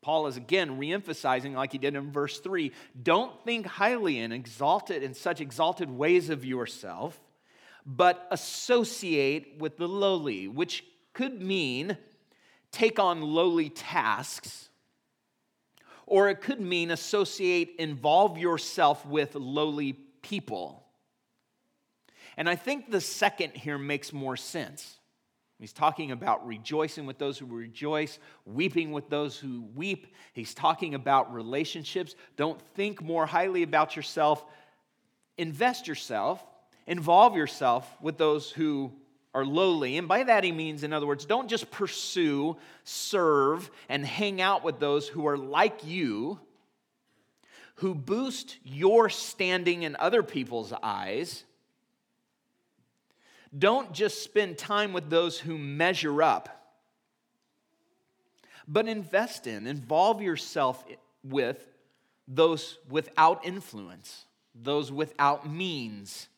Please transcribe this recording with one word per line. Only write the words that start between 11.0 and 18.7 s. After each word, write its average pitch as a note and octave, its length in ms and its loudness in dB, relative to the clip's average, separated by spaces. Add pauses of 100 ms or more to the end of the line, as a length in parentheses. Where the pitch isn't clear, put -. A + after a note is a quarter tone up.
could B3+ 300 -6
mean F3 540 -2 (760)
take A3 300 2
on F3 200 2
lowly D#3+ 480 2
tasks, - 1000 -4 (1400)
or G3 220 8
it G3 120 0
could C4+ 200 -4
mean F3 320 0
associate, F3+ 880 0
involve D#3+ 580 4
yourself E3 680 2